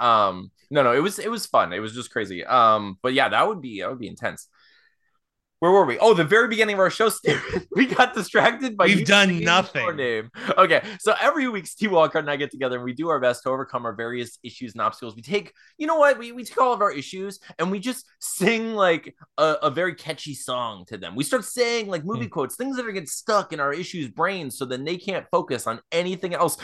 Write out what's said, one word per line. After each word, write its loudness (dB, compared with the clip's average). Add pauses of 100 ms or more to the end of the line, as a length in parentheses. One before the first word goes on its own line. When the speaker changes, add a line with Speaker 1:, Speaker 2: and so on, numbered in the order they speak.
Speaker 1:
Um, 2 (200)
no, 4
no, 4
it 4
was, -2
it -6
was -6
fun. 2
It -4
was -6
just -12
crazy. -6
Um, 4
but -2
yeah, 4
that 2
would -6
be, -10
that -4
would -10
be -10
intense. -10 (1080)
Where 2
were 8
we? -2
Oh, 8
the 4
very 4
beginning 0
of 2
our 4
show, 0
Steve. 0 (300)
<laughs> -8
We 6
got 2
distracted 0
by 4
Speaker 2:
We've 4
Speaker 1:
you -2
Speaker 2:
done 6
Speaker 1:
saying 0
Speaker 2:
nothing. 2
Speaker 1:
your -2
name. -4 (280)
Okay, 6 (160)
so 2
every 2
week, -6
Steve -2
Walker 4
and -2
I 0
get -4
together -4
and -8
we -6
do -6
our 0
best 0
to -4
overcome -4
our -6
various -8
issues -14
and -8
obstacles. -4
We -18
take, -6 (260)
you -6
know 0
what? 4
We, -12
we -12
take -4
all 4
of -2
our 2
issues -10 (220)
and -2
we -2
just -8 (140)
sing, -2
like, 0 (240)
a, 4
a 2
very -2
catchy -10
song -6
to -10
them. -10
We -2
start -2
saying, -2
like, -6
movie -6
Speaker 2:
Hmm. -8
Speaker 1:
quotes, -4
things -6
that -4
are -8
getting -8
stuck -2
in -6
our -2
issues' -8
brains, -4
so -6
then -6
they -4
can't -6
focus -2
on -4 (120)
anything -2
else. 0